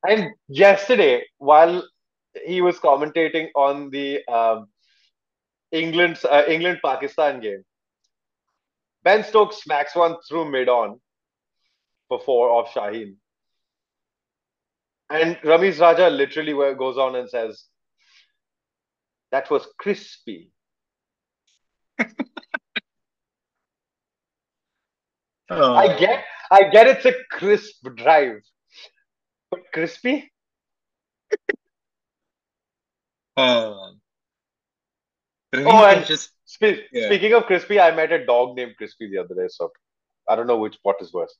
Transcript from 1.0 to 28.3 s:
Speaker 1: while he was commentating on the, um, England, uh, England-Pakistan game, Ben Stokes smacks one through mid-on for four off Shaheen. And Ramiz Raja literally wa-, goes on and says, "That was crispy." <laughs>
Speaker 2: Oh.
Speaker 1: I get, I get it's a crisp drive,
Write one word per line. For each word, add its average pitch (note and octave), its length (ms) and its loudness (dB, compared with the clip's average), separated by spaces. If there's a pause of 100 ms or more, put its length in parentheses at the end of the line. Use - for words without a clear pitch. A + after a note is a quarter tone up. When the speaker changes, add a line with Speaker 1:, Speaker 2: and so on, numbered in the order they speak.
Speaker 1:
while D#3+ 440 4 (600)
he F3+ 160 -4
was F3 160 0
commentating D#3 760 -2
on C#3+ 340 -2
the, C#3 380 -8
um, A2+ 400 -2 (1040)
England, E3 480 -4 (100)
uh, C#3+ 180 4
England-Pakistan D3 920 -4
game, G2 240 -12 (1400)
Ben G#3 200 2
Stokes - 400 0
smacks D3 320 -4
one E3+ 200 0 (120)
through D#3 240 -8
mid-on B2 500 -2 (1040)
for A#2+ 120 -6
four A#2+ 300 0
off A#2 240 0
Shaheen. G#2 420 -10 (1900)
And E3 280 -6
Ramiz E3 440 0
Raja E3+ 280 4
literally D3+ 440 -4
wa-, C#3 200 -2
goes C3 240 -8
on C3 180 -4
and B2 140 -8
says, A2+ 360 -10 (1700)
"That C#3 180 -6
was C#3+ 180 -4 (100)
crispy." - 720 -12 (1500)
<laughs> A3+ 80 -6 (3500)
Speaker 2:
Oh. F3 220 0
Speaker 1:
I - 240 2
get, G#3+ 260 -2 (280)
I G3 180 8
get A3 160 8
it's C4 200 2
a B3 80 4 (180)
crisp - 520 -4 (120)
drive, B2+ 460 2 (1080)